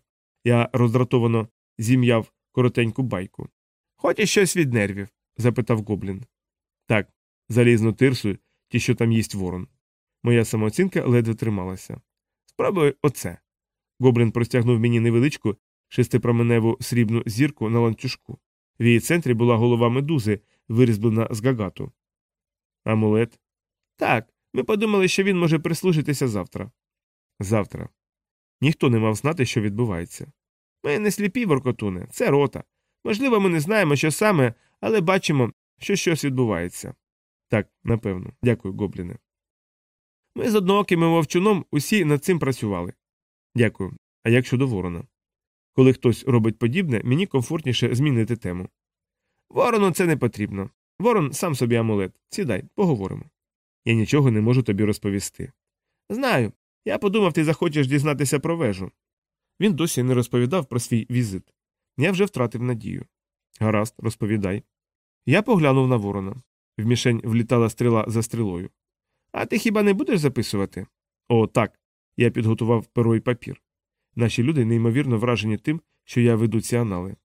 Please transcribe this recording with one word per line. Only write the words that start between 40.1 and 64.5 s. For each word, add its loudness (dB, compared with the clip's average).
«Ми -2
з 2
однооким 2
і 4
вовчуном 2
усі 0
над 2
цим 0
працювали». -4
«Дякую. -2
А 0
як 4
щодо 0
ворона?» -4
«Коли 6
хтось 0
робить 2
подібне, 0
мені 0
комфортніше -2
змінити 0
тему». -8
«Ворону 2
це 0
не 2
потрібно. -4
Ворон 0
сам -4
собі 0
амулет. 0
Сідай, -4
поговоримо». -2
«Я 2
нічого 2
не 2
можу 2
тобі 0
розповісти». -4
«Знаю. 0
Я -2
подумав, 2
ти 2
захочеш 0
дізнатися 0
про -4
вежу». -4
Він 2
досі -2
не 2
розповідав 0
про -6
свій -4
візит. -6
Я 0
вже 0
втратив -4
надію. -6
«Гаразд, 0
розповідай». -4